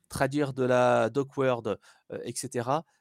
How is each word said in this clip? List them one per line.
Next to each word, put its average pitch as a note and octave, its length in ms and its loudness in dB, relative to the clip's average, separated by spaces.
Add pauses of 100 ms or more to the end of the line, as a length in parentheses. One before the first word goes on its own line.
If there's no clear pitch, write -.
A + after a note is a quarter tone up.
(100)
traduire C#3 440 -2
de C3 100 -2
la B2 460 4
DocWord, C3 580 -2
heu - 560 -8
et A#2+ 120 -8
cetera, B2+ 500 -4 (160)